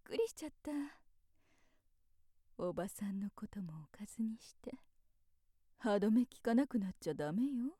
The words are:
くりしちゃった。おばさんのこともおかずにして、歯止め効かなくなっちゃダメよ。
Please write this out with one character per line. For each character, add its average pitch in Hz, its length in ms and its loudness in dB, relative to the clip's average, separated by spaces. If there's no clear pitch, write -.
く - 120 -10
り 453 120 2
し - 60 -10
ち 311 120 -10
ゃ 294 40 -8
っ - 20 -20
た。 302 80 -6
お 175 160 -2
ば 170 160 -2
さ 202 220 -6
ん 196 80 -4
の 202 160 -4
こ - 140 -10
と 202 120 -10
も 160 320 -10
お - 60 -20
か 208 80 -10
ず - 160 -6
に 220 160 -2
し - 240 -20
て、 254 160 -12
歯 208 180 4
止 208 160 6
め 240 140 6
効 - 140 -18
か 233 140 2
な 269 140 6
く 233 100 0
な 190 120 0
っ - 100 -6
ち 165 100 -4
ゃ 151 40 0
ダ 151 180 -2
メ 214 100 2
よ。 269 380 -2